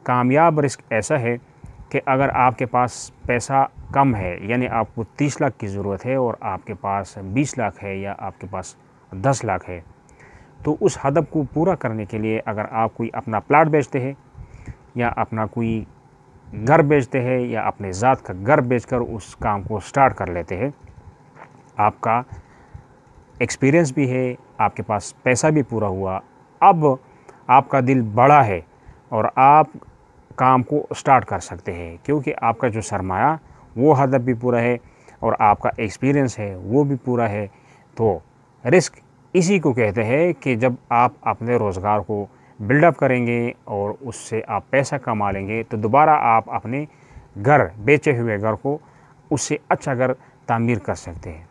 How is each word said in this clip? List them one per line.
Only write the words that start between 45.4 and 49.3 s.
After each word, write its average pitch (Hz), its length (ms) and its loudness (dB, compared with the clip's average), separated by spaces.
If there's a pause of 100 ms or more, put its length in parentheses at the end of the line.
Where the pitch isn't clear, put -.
तो 113 140 -8
दोबारा 135 360 4
आप 113 380 2
अपने 127 360 -6 (500)
घर, 107 400 4
बेचे 139 360 2
हुए 117 240 -2
घर 107 180 -2
को 143 240 -6 (520)